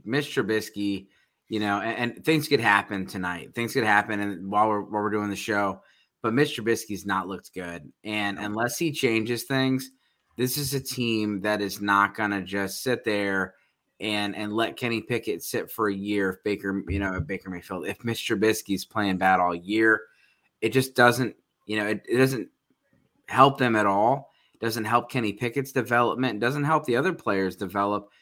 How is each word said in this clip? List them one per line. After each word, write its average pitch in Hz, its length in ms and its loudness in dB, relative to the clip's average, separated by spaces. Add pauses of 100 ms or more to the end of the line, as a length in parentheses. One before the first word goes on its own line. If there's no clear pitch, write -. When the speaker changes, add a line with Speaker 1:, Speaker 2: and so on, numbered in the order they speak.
Speaker 1:
Mitch 143 280 -4
Trubisky, 101 760 -2 (420)
you 110 100 -2
know, 101 220 0
and, 117 340 -4
and 95 80 -18
things 156 240 2
could 139 140 4
happen 101 440 2
tonight. 90 480 -8
Things 117 200 -4
could 131 100 0
happen 104 380 2
and 98 280 -6
while 104 200 4
we're, 104 120 0
while 104 200 -4
we're 104 80 0
doing 104 200 0
the 101 60 -4
show. 98 460 -2 (420)
But 113 100 0
Mitch 147 240 2
Trubisky's 107 480 -2
not 95 220 -2
looked 95 260 -12
good. 85 380 -10 (140)
And 104 320 -4
Speaker 2:
No. 104 80 -8
Speaker 1:
unless 110 320 -2
he 160 160 -2
changes 117 500 0
things, 131 480 0 (460)
this 127 200 -2
is 139 160 -4
a 135 60 -2
team 110 600 -2
that 107 200 0
is 98 200 -4
not 101 340 2
gonna 101 260 -2
just 95 400 -4
sit 123 220 -2
there 98 520 0 (440)
and, 104 340 -4
and 104 200 -6
let 113 240 -2
Kenny 117 240 -2
Pickett 107 420 -4
sit 92 260 -6
for 107 200 0
a 101 40 -2
year 98 360 0
if 95 140 -8
Baker, 98 440 -2
you 98 120 -2
know, 95 160 -2
if 92 120 -4
Baker 95 220 -8
Mayfield, 90 360 -10
if 98 200 -8
Mitch 117 220 -4
Trubisky's 104 580 0
playing 98 320 -2
bad 92 240 4
all 87 120 0
year. 107 500 2 (580)
It 110 80 2
just 131 260 2
doesn't, 123 400 6 (300)
you 107 120 -2
know, 104 80 0
it, 104 220 -2
it 117 100 2
doesn't 131 300 4 (800)
help 139 300 6
them 120 180 2
at 107 100 4
all. 107 460 2 (240)
It - 40 -20
doesn't 113 260 -4
help 117 260 0
Kenny 110 220 -2
Pickett's 123 380 -4
development. 120 640 0
It - 20 -8
doesn't 135 240 0
help 151 220 2
the 117 100 2
other 165 180 2
players 98 420 -2
develop. 101 540 -2 (120)